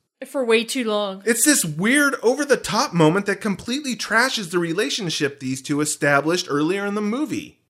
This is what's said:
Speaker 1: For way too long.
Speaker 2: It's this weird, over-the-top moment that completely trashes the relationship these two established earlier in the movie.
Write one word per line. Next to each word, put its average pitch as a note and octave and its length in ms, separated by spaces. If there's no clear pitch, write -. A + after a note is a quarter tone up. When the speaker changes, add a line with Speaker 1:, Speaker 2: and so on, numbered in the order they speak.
Speaker 1:
For C4+ 180
way A3+ 200
too B3 200
long. G#3 420
Speaker 2:
It's A3+ 180
this D4 200
weird, A#3 580
over-the-top C4 720
moment E3+ 320
that G3 140
completely A#3+ 560
trashes A3+ 540
the F3+ 80
relationship E3+ 840
these C3 220
two D3 180
established D3 720
earlier D#3+ 360
in G3+ 80
the G#3+ 80
movie. G#3 680